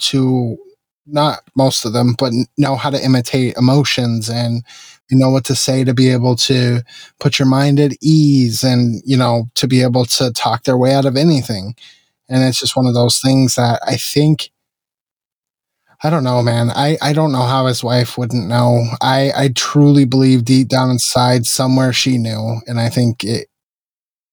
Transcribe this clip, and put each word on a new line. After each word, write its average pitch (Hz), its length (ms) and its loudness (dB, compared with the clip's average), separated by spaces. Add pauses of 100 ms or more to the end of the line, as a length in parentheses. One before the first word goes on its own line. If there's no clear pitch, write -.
to, 127 580 -2 (480)
not 147 360 -2 (120)
most 135 300 0
of 113 80 -6
them, 120 260 0
but 131 140 -2
n-, 123 140 -2 (120)
know 139 160 0
how 131 160 -4
to 135 140 -4
imitate 127 520 0
emotions, 123 720 0
and 120 360 -4 (440)
you 131 80 2
know 131 140 4
what 131 140 0
to 131 100 -2
say 131 300 0
to 127 100 0
be 131 160 4
able 123 240 0
to 123 480 0 (380)
put - 180 0
your 139 80 2
mind 139 320 2
at 143 140 2 (100)
ease, 139 600 2
and, 120 420 0
you 131 100 0
know, 120 380 0
to - 140 -2
be 127 140 2
able 127 240 0
to 123 260 -2
talk 113 320 -4
their 131 120 0
way 127 160 2
out 139 140 2
of 127 100 -2
anything. 120 600 -2 (540)
And 131 140 0
it's 131 160 -2
just 123 160 -4
one 131 80 0
of 127 80 0
those 120 280 0
things 135 340 2
that 120 320 0
I 127 100 -4
think, 151 540 -2 (1500)
I 151 80 0
don't 160 140 0
know, 123 180 0
man. 117 280 0
I, 147 300 0
I 147 140 0
don't 156 180 0
know 127 120 -2
how 131 220 0
his 123 160 -2
wife 120 360 -2
wouldn't 120 280 -4
know. 120 380 2 (160)
I, 135 340 0
I 139 200 0
truly 143 500 4
believe 131 400 2
deep 131 240 2
down 127 220 0
inside 123 560 0
somewhere 131 480 0
she 127 240 0
knew. 110 480 -4
And 120 120 -6
I 117 120 -2
think 120 340 -2
it, 110 240 -6 (840)